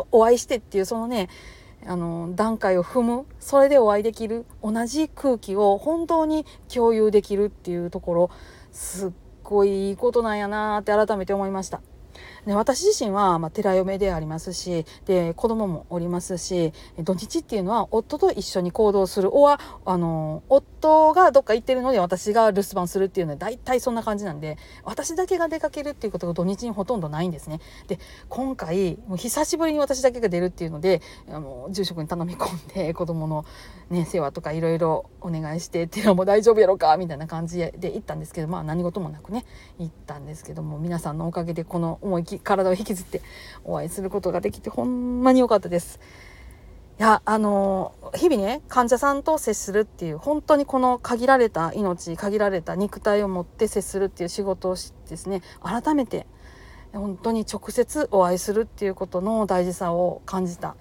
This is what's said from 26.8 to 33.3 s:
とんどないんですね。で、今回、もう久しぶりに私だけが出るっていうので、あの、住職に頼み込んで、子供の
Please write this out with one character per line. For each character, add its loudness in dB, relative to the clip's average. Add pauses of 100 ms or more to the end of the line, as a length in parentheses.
と -2
ん -4
ど -6
な -4
い -2
ん -4
で -8
す -18
ね。 -8 (280)
で、 -6 (300)
今 -6
回、 -2 (100)
も -6
う -4
久 -2
し -4
ぶ 0
り 0
に 0
私 0
だ 4
け -8
が 2
出 -2
る 0
っ 0
て -10
い -4
う -8
の -10
で、 2 (280)
あ -12
の、 -12
住 -4
職 -6
に -6
頼 -4
み -8
込 -4
ん -12
で、 -4
子 -6
供 -4
の -4 (440)